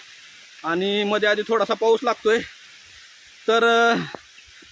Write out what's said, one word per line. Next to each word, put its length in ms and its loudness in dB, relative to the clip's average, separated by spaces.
आणि 400 -2
मध्ये 240 0
आधी 200 0
थोडासा 260 0
पाऊस 280 2
लागतोय. 360 0
तर, 160 2
अ, 300 4